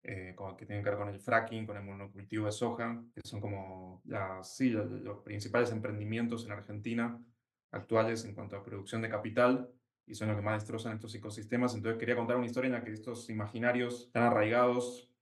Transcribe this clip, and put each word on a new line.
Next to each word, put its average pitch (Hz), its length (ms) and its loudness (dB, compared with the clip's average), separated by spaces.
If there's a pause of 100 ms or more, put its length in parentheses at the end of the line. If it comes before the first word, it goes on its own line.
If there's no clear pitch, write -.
eh, 92 340 -8
con, 95 200 -10
que 113 100 -14
tienen 101 160 -4
que 101 80 0
ver 101 80 -2
con 101 100 -2
el 98 120 -8
fracking, 113 440 2
con 104 120 -8
el 101 80 -8
monocultivo 98 600 -6
de 104 60 0
soja, 117 480 -2 (140)
que 104 100 -10
son 104 160 -8
como 95 640 -8
las, 92 520 -6
sí, 131 140 4
lo-, 104 160 2
los 104 360 -8
principales 104 480 2
emprendimientos 110 760 -2
en 104 40 -10
Argentina 113 680 -4 (500)
actuales 110 540 2
en 101 100 -10
cuanto 101 220 -8
a 98 80 -10
producción 101 380 -6
de 117 60 -4
capital, 120 600 4 (380)
y - 80 -14
son 107 120 -2
los 107 100 2
que 104 60 -2
más 107 180 2
destrozan 113 340 -6
estos 110 200 -10
ecosistemas. 117 600 0
Entonces 113 220 0
quería 120 200 2
contar 120 200 2
una 120 100 2
historia 127 200 0
en 127 60 2
la 117 100 0
que 110 100 -6
estos 110 380 -8
imaginarios 120 840 0
tan 120 120 6
arraigados 120 840 4 (140)